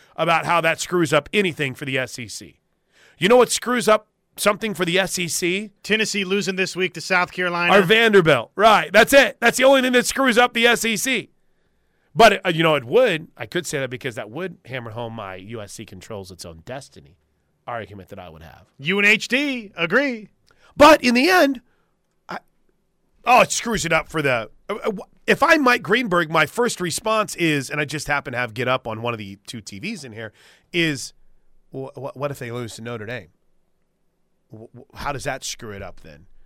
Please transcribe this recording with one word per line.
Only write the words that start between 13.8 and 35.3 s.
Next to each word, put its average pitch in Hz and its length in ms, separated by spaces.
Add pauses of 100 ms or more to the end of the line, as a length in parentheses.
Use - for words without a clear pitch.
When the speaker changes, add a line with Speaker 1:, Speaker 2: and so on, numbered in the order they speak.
Speaker 1:
because 123 260
that 110 120
would 170 360
hammer 120 260
home 113 240
my 98 220
U 104 260
S 98 120
C 107 120
controls 95 460
its 87 120
own 82 220
destiny - 500 (500)
argument 101 420
that 98 100
I 90 100
would 80 140
have. 78 240 (120)
Speaker 2:
U 165 200
N 202 60
H 208 240
D, 254 480
agree. 214 520 (480)
Speaker 1:
But 294 260
in 247 120
the 269 160
end, 285 320 (680)
I, - 100 (840)
oh, 233 180
it - 100
screws 196 340
it 160 60
up 160 160
for 160 120
the, 123 300 (180)
uh, 202 60
uh, - 160
wh-, 202 180 (180)
if 220 180
I'm 320 180
Mike 247 200
Greenberg, 175 480
my 156 160
first 240 340
response 208 560
is, 151 340
and 151 100
I 151 40
just 143 240
happen 143 240
to 120 60
have 120 160
Get 120 120
Up 127 220
on 110 140
one 120 120
of 110 40
the 98 280
two 117 140
T 101 180
Vs 175 240
in 135 100
here, 110 200 (400)
is, 160 400 (600)
wh-, 135 220
wh-, 131 220
what 139 160
if 131 80
they 120 100
lose 117 240
to 120 80
Notre 113 240
Dame? 110 220 (1200)
Wh-, 113 240
wh-, - 200
how 143 160
does 127 120
that 135 200